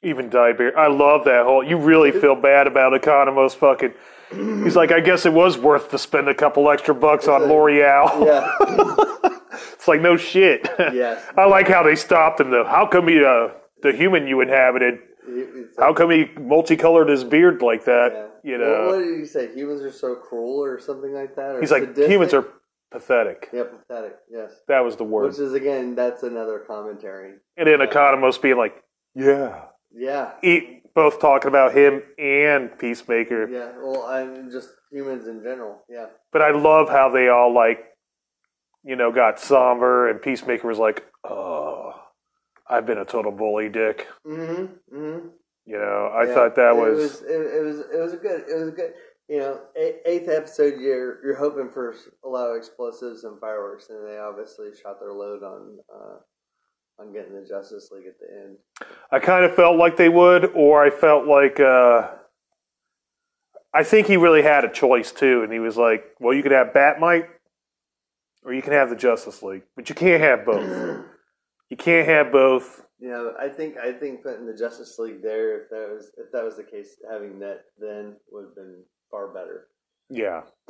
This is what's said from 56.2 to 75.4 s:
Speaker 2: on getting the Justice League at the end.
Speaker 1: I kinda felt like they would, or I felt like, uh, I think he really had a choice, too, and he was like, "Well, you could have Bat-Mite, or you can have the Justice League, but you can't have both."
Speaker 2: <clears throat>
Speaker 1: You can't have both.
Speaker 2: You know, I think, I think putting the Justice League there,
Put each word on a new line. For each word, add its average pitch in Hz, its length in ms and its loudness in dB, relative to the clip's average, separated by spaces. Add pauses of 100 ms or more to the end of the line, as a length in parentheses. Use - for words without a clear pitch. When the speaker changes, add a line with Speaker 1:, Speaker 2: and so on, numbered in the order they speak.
Speaker 2:
on 104 120 -20
getting 98 220 -16
the 98 120 -20
Justice 98 460 -18
League 95 160 -20
at 92 120 -20
the - 140 -20
end. 98 240 -20 (540)
Speaker 1:
I 135 80 0
kinda 180 300 2
felt 175 280 4
like 170 200 2
they 175 100 6
would, 175 380 6 (100)
or 147 300 6
I 143 40 6
felt 147 380 2
like, 143 320 4
uh, 123 520 4 (1600)
I 151 100 2
think 208 240 2
he 202 100 2
really 170 260 6
had 147 200 4
a - 80 -4
choice, 123 400 0
too, 127 320 0
and 107 80 -8
he 113 80 -8
was 113 180 -6
like, 113 260 0 (160)
"Well, 127 140 0
you 139 80 -2
could 139 120 0
have 131 200 2
Bat-Mite, 160 540 2 (1160)
or 127 100 -12
you 131 80 -8
can 139 120 -6
have 139 160 2
the 117 60 -8
Justice 113 480 -4
League, 95 200 -14 (120)
but 123 140 -16
you 151 60 -12
can't 170 280 0
have 135 220 0
both." 92 640 -6
Speaker 2:
<clears throat> - 40 -20 (560)
Speaker 1:
You 127 60 -14
can't 165 320 0
have 151 240 0
both. 131 500 0 (160)
Speaker 2:
You 123 120 -18
know, 120 280 -12
I 139 120 -10
think, 151 280 -14
I 123 140 -10
think 127 320 -14
putting 120 240 -14
the 110 60 -14
Justice 113 460 -14
League 110 220 -12
there, 110 420 -8